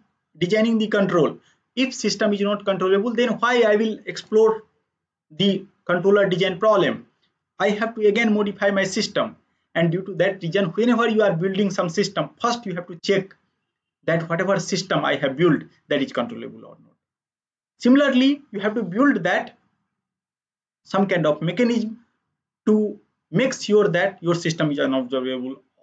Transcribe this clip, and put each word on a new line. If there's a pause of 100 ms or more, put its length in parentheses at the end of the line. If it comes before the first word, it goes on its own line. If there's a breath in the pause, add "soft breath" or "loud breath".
(380)
designing
the
control. (360 soft breath)
If
system
is
not
controllable,
then
why
I
will
explore (680)
the (180)
controller
design
problem? (520)
I
have
to
again
modify
my
system. (380)
And
due
to
that
reason,
whenever
you
are
building
some
system, (100)
first
you
have
to
check (680)
that
whatever
system
I
have
built, (240 soft breath)
that
is
controllable
or
not. (840)
Similarly, (100)
you
have
to
build
that (1300)
some
kind
of
mechanism (680)
to (320)
make
sure
that
your
system
is
unobservable, (260)